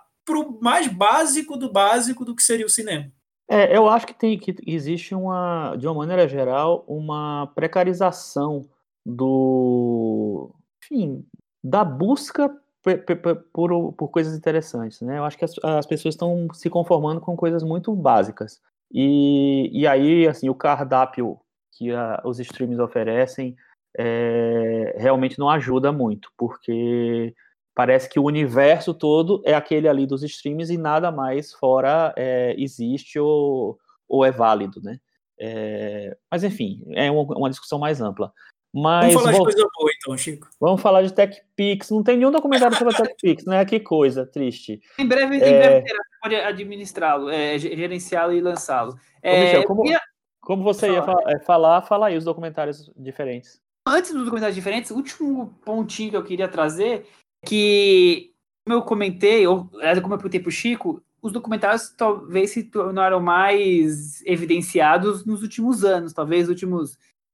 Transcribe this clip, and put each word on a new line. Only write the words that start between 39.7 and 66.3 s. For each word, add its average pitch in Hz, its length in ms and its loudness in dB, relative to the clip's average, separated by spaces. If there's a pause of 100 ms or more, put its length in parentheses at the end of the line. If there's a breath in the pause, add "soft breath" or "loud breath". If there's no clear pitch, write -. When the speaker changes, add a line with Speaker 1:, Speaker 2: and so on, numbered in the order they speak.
Speaker 1:
boa, 156 200 0
então, - 220 -10
Chico. 147 300 -10 (120)
Speaker 2:
Vamos 185 200 2
falar 190 220 6
de 190 100 -2
TechPix. 202 800 -2
Não 214 120 0
tem 247 140 4
nenhum 262 140 4
documentário 269 460 4
sobre 240 180 2
a - 20 -2
TechPix, 185 480 0
né? 190 200 2
Que 220 160 0
coisa, 135 460 2
triste. 123 540 -8 (180 soft breath)
Speaker 3:
Em 277 80 0
breve, 269 340 2
Speaker 2:
É. 262 80 6
Speaker 3:
em 277 100 8
breve 269 240 8
terá, 220 160 -6
você - 220 -14
pode 220 160 -4
administrá-lo, 185 920 -4
é, 151 280 -2
ge-, 156 180 -8
gerenciá-lo 175 560 -2
e 175 80 2
lançá-lo. 143 520 -4
Speaker 2:
Ô, 127 40 -18 (260 soft breath)
Speaker 3:
É, 180 220 4
Speaker 2:
Michel, 175 180 2
Speaker 3:
eu 202 40 0
Speaker 2:
como, 202 160 0
Speaker 3:
queria 311 180 0 (400)
Speaker 2:
como 190 220 -4
você 202 280 0
ia 175 120 0
Speaker 3:
Fala. 180 200 2
Speaker 2:
fa-, 156 80 -2
é, 147 80 0
falar, 170 440 4
fala 208 260 0
aí 175 80 -2
os 160 80 -6
documentários 151 720 -8
diferentes. 131 640 -10 (260)
Speaker 3:
Antes 339 260 0
dos 262 120 -6
documentários 220 320 -4
diferentes, 202 340 -6
o 220 60 -10
último 269 580 -6 (100)
pontinho 220 460 -6
que 208 60 -4
eu 175 80 -4
queria 185 240 -4
trazer 185 540 -2
é - 440 -20
que, 202 840 4 (340)
como 233 120 2
eu 233 40 -2
comentei, 202 640 2
ou, 185 280 0
aliás, 160 260 0
como 190 140 -4
eu 196 40 -2
perguntei 185 220 -4
pro 175 100 -8
Chico, 226 500 -4 (220)
os 220 80 -6
documentários 220 600 -2
talvez 196 600 -2
se 226 140 -6
tornaram 190 560 0
mais 175 1080 2
evidenciados 175 1000 0
nos 214 180 -6
últimos 226 420 -2
anos. 175 280 0
Talvez 165 300 0